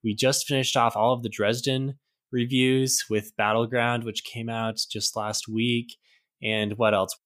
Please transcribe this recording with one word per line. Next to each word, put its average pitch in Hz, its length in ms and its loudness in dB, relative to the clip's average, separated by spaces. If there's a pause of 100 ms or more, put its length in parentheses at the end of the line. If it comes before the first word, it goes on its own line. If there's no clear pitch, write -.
We 107 100 0
just 131 320 2
finished 135 300 0
off 117 200 2
all 117 180 4
of 120 80 -6
the 117 60 -4
Dresden 131 680 -2 (340)
reviews 127 760 2
with 107 280 -2
Battleground, 117 680 2
which 113 200 -8
came 117 240 -8
out 113 300 -4 (120)
just - 260 -4
last 107 320 -4
week. 117 480 -2 (460)
And 107 320 -2
what 110 200 4
else? 95 200 0 (120)